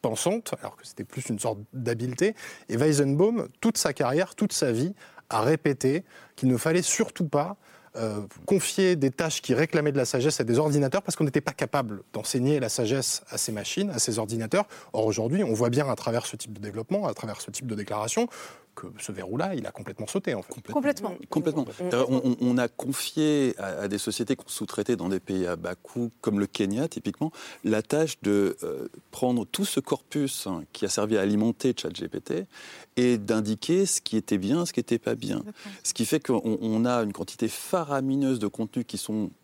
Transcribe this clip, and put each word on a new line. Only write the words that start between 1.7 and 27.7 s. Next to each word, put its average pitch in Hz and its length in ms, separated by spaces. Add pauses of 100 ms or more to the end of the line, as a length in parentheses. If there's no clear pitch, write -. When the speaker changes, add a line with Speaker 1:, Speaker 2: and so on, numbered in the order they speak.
Speaker 1:
d'habileté. 127 640 (340)
Et 113 80
Weizenbaum, 147 720 (140)
toute 226 160
sa 147 160
carrière, 147 400
toute - 200
sa 135 180
vie, 143 220 (360)
a 110 120
répété 143 640 (320)
qu'il 131 140
ne 123 80
fallait 165 240
surtout - 440
pas, 151 320 (380)
euh, 107 240 (260)
confier 185 520
des 135 120
tâches 160 320
qui 131 120
réclamaient 151 400
de 139 40
la 131 60
sagesse 135 380
à - 20
des 117 160
ordinateurs 147 420
parce - 140
qu'on - 80
n'était 147 160
pas 143 140
capable 123 580
d'enseigner 131 480
la 120 80
sagesse 123 640
à 110 80
ces - 160
machines, 139 360
à 143 100
ces 113 200
ordinateurs. 113 460 (260)
Or, 110 140
aujourd'hui, 117 400
on 113 80
voit 120 160
bien 139 200
à 113 60
travers 117 300
ce - 100
type 110 160
de 98 80
développement, 113 480
à 110 60
travers 104 260
ce - 120
type - 160
de 113 80
déclaration, 107 520 (480)
que - 120 (120)
ce - 140
verrou-là, 95 420
il - 100
a - 60
complètement - 340
sauté, 180 300
en 95 60
fait. - 100
Speaker 2:
Complètement. 262 640 (160)
Speaker 3:
Complètement. 156 340
Speaker 2:
Complètement. 180 260
Speaker 3:
D'ailleurs, 123 200
on, 131 160
on, 123 160
on 123 160
a 123 100
confié 143 920
à, 95 260
à 101 40
des 101 100
sociétés 113 380
qu'on - 140
sous-traitait 107 480
dans 85 100
des 95 140
pays 95 260
à 87 80
bas 87 200
coût, 120 440
comme 101 220
le 98 40
Kenya, 107 440
typiquement, - 420 (320)
la 110 180